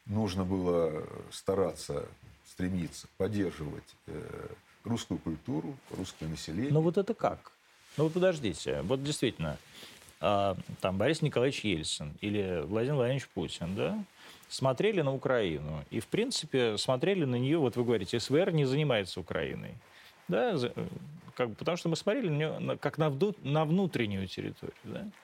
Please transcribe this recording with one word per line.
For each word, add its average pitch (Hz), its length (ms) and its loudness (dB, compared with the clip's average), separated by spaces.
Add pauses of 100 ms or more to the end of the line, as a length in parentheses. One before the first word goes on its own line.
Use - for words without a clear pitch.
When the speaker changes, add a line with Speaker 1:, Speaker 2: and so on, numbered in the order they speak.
Speaker 1:
Нужно 101 380 0
было 87 580 2 (300)
стараться, - 720 -2 (400)
стремиться 90 720 -4
поддерживать, 92 800 -4 (100)
э, - 420 -10 (360)
русскую 110 340 -2
культуру, 139 580 -4 (140)
русское 87 380 -8
население. 82 440 -2
Speaker 2:
Но 156 100 6
вот 170 160 2
это 196 160 0
как? - 360 -2 (460)
Ну 147 80 4
вот 160 80 2
подождите, 143 720 2
вот 131 200 0
действительно, 107 540 -2 (640)
а, 101 360 2 (240)
там 95 180 2
Борис 147 240 2
Николаевич 131 420 2
Ельцин 78 560 -2
или 98 440 0
Владимир 113 320 0
Владимирович 131 380 2
Путин, 87 400 -4
да, 185 300 -2 (440)
смотрели 170 540 2
на 135 100 2
Украину 80 800 0
и, 104 80 -2
в 113 80 -4
принципе, 135 720 0
смотрели 160 460 2
на 123 120 2
нее, 135 240 2
вот 123 160 4
вы 123 60 2
говорите, 113 380 2
С - 100 -4
В 135 60 6
Р 185 160 6
не 151 140 4
занимается 127 520 2
Украиной, 67 560 -4 (540)
да, 214 280 2
за-, 120 200 0
э, 113 100 -4 (480)
как 123 140 0
бы, 104 80 -6
потому 170 200 -2
что 170 120 -2
мы 160 80 2
смотрели 214 320 0
на 151 80 2
нее 151 240 -2
на, 131 160 -2
как - 220 -2
на 156 100 4
вду-, 151 340 2
на 151 220 2
внутреннюю 123 640 2
территорию, - 560 -8
да. 135 240 -8 (160)